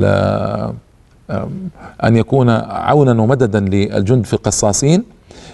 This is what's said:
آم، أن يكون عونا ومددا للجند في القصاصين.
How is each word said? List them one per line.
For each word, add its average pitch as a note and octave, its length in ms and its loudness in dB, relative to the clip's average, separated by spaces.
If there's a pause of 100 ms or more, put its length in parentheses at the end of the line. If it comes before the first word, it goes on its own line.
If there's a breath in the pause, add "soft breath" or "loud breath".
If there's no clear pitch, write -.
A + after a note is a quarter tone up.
(1300)
آم، F#3+ 400 -8 (340 loud breath)
أن A2+ 140 4
يكون A#2+ 320 2 (200)
عونا B2 520 2
ومددا A2+ 380 2
للجند G2+ 680 0
في - 80 -8
القصاصين. A#2 720 0 (500 loud breath)